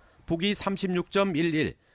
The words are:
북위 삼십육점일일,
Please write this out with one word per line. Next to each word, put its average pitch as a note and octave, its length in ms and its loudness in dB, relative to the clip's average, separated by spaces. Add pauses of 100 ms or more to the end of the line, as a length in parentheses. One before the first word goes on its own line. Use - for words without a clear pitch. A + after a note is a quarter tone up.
(260)
북위 F#3 300 0
삼십육점일일, F3 1200 0 (200)